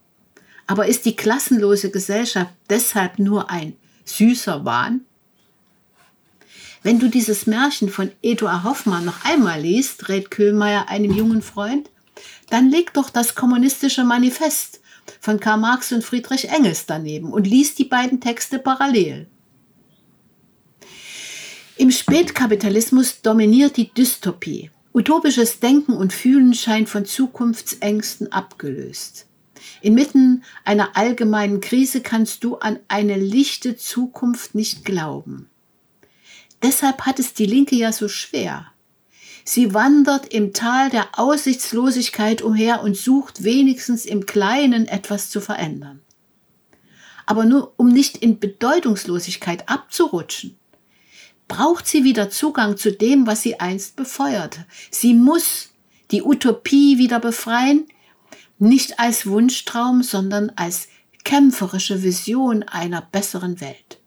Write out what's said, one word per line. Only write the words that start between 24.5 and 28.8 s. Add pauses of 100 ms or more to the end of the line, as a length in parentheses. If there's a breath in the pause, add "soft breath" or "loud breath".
Utopisches
Denken
und
Fühlen
scheint
von
Zukunftsängsten
abgelöst. (560 loud breath)